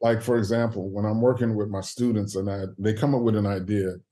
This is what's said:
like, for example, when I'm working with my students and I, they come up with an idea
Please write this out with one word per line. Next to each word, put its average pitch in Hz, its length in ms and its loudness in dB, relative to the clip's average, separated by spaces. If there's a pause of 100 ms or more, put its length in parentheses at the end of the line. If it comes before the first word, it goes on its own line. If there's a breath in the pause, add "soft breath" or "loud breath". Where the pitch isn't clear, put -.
like, 113 140 2
for 120 160 2
example, 113 540 0
when 101 140 -2
I'm 110 160 0
working 120 340 2
with 107 140 -2
my 95 120 -4
students 107 540 -2
and 98 140 -2
I, 98 160 -4 (120)
they 107 160 0
come 139 220 2
up 120 60 0
with 113 140 2
an 104 120 2
idea 95 460 -2 (180)